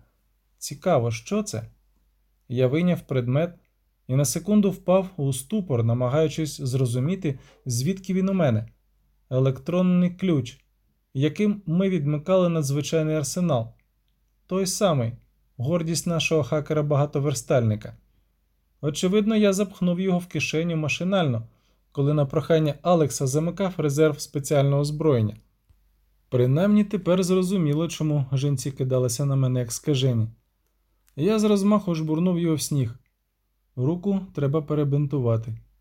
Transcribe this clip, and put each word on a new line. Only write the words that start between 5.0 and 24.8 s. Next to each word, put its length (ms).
у 160
ступор, 500
намагаючись 800
зрозуміти, 760
звідки 480
він 160
у 40
мене. 360
Електронний 800
ключ, 520
яким 520
ми 240
відмикали 600
надзвичайний 680
арсенал. 520
Той 180
самий, 480
гордість 500
нашого 360
хакера-багатоверстальника. 1500
Очевидно, 540
я 180
запхнув 460
його 200
в 80
кишеню 500
машинально, 680
коли 220
на 120
прохання 560
Алекса 460
замикав 500
резерв 420
спеціального 640